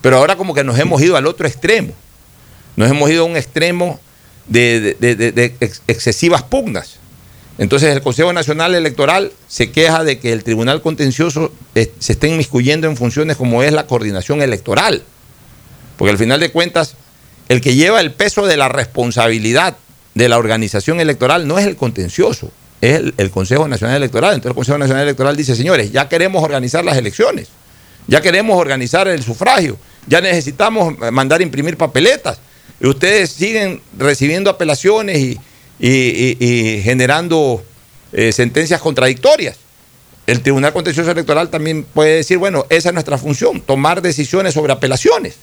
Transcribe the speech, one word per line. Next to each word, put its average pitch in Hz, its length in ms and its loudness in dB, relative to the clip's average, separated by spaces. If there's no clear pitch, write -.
Pero 131 160 4
ahora 165 180 4
como 185 160 -6
que 139 120 0
nos 127 140 0
hemos 160 220 2
ido 170 160 4
al 135 100 0
otro 165 200 -4
extremo. 190 480 -2
Nos 117 140 2
hemos 143 180 2
ido 165 140 4
a 165 40 2
un 170 100 -4
extremo 170 640 -2
de, 117 320 2
de, 104 140 0
de, 120 200 2
de, 113 180 0
de 120 280 0
ex-, 110 260 -4
excesivas 170 560 0
pugnas. 220 540 -6
Entonces 139 380 2
el 139 80 -4
Consejo 147 300 0
Nacional 156 420 0
Electoral 160 580 0
se 123 220 -4
queja 160 320 2
de 139 160 -2
que 120 140 -2
el 113 100 -4
Tribunal 117 400 -2
Contencioso, 151 680 -2
eh, 113 240 0
se - 120 -2
esté 147 160 0
inmiscuyendo 156 600 0
en 151 80 -4
funciones 135 400 -2
como 120 260 0
es 151 100 2
la 151 140 0
coordinación 113 560 -2
electoral. 127 600 -2
Porque 98 140 0
al 101 80 0
final 120 220 0
de 165 100 0
cuentas, 170 460 -2
el 127 120 2
que 127 140 0
lleva 185 260 4
el 156 120 -2
peso 202 340 -2
de 165 100 2
la 135 120 2
responsabilidad 120 1080 0
de 120 140 4
la 117 100 4
organización 110 640 -2
electoral 156 460 0
no 160 120 0
es 202 80 2
el 180 100 -4
contencioso, - 760 -2
es 135 160 2
el, 131 220 -2
el 98 120 0
Consejo 123 380 0
Nacional 123 300 -2
Electoral. 139 360 0
Entonces - 160 -4
el 127 60 -4
Consejo 139 220 -2
Nacional 135 260 0
Electoral 139 320 0
dice, 131 180 0
"Señores, 120 380 0
ya 135 160 0
queremos 175 340 0
organizar 143 420 -2
las 160 120 0
elecciones, 131 520 -2
ya 131 120 4
queremos 190 380 2
organizar 139 480 0
el 165 160 -2
sufragio, 143 560 0
ya 156 120 4
necesitamos 175 800 -2
mandar 135 280 2
a 185 40 2
imprimir 147 320 -4
papeletas. 156 640 -2
Y 127 80 2
ustedes 180 420 0
siguen 196 500 -4
recibiendo 147 540 0
apelaciones 185 680 0
y... 127 200 -2
y, 120 100 0
y, 123 520 2
y 113 420 0
generando, 131 800 0
eh, 113 200 2
sentencias 147 480 0
contradictorias." 131 760 0
El 123 140 0
Tribunal 139 320 2
Contencioso 165 380 -2
Electoral 160 400 0
también 156 340 -4
puede 156 320 2
decir, 180 220 0
"Bueno, 180 320 0
esa 165 180 2
es 180 60 -2
nuestra 147 240 -2
función, 143 420 -2
tomar 147 400 0
decisiones 170 540 -2
sobre 147 180 0
apelaciones." 151 720 0